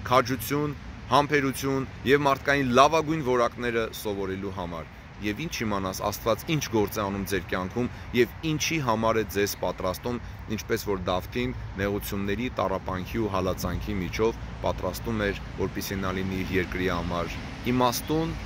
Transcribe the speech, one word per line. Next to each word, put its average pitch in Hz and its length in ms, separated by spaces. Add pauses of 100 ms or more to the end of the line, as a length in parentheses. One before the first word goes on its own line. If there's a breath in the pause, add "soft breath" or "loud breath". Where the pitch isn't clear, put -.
քաջություն, 131 720 (300)
համբերություն 135 800 (140)
և 135 200
մարդկային 139 500
լավագույն 151 520
որակները 120 680
սովորելու 98 600
համար։ 87 400 (220)
Եվ 104 240
ինչ 160 160
իմանաս՝ 98 460
Աստված 104 440
ինչ 156 200
գործ 107 320
է 110 40
անում 98 220
ձեր 92 220
կյանքում 95 420 (220 loud breath)
և 117 240 (100)
ինչի 160 360
համար 113 380
է 110 80
ձեզ 98 300
պատրաստում, 92 640 (280 loud breath)
ինչպես 107 380
որ 98 160
Դավթին 95 540 (180)
նեղությունների, 101 760
տառապանքի 92 680
ու 107 140
հալածանքի 92 640
միջով 101 420 (200)
պատրաստում 92 680
էր, 101 180 (120)
որպեսզի 98 440
նա 95 160
լինի 95 240
իր 87 160
երկրի 92 360
համար 87 480 (280)
իմաստուն 127 720 (100)